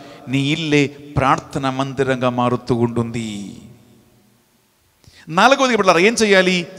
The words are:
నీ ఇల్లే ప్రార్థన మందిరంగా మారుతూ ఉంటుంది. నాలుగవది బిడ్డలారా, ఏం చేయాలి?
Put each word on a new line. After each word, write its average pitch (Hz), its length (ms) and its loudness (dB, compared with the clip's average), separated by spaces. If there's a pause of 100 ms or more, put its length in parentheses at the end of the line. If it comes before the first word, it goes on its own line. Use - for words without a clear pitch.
(280)
నీ 135 240 -2
ఇల్లే 147 360 0
ప్రార్థన - 840 -4
మందిరంగా 131 600 -4
మారుతూ 123 460 -2
ఉంటుంది. 117 800 -4 (1700)
నాలుగవది 247 460 4
బిడ్డలారా, 185 240 4
ఏం 214 140 4
చేయాలి? 185 540 2 (120)